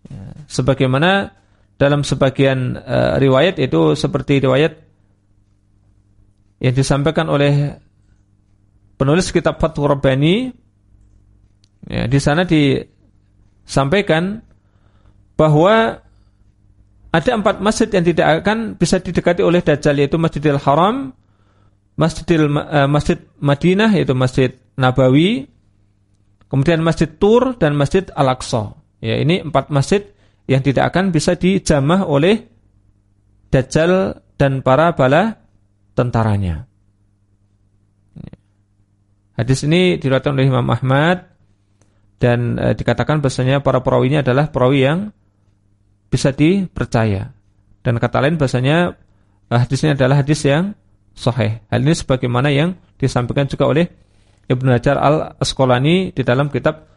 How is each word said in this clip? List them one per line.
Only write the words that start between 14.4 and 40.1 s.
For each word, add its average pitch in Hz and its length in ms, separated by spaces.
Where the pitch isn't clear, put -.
bahwa 175 640
ada 165 240
empat 202 240
masjid 220 320
yang 175 160
tidak 160 400
akan 214 320
bisa 185 240
didekati 175 400
oleh 175 160
Dajjal, 147 400
yaitu 139 160
Masjidil 151 480
Haram, 214 480
Masjidil 156 560
Ma-, 147 220
eh, 143 180
Masjid 147 300
Madinah, 180 560
yaitu 139 220
Masjid 127 400
Nabawi, 139 640
kemudian 160 320
Masjid 165 240
Tur, 240 540
dan 147 180
Masjid 185 300
Al-Aqsa. 127 560
Ya, 113 160
ini 156 240
empat 139 240
masjid 147 400
yang 131 160
tidak 131 320
akan 190 160
bisa 165 240
dijamah 175 720
oleh 165 400
Dajjal 170 720
dan 135 240
para 156 320
bala 156 420
tentaranya. 104 720
Hadis 131 240
ini 175 400
diriwayatkan 135 320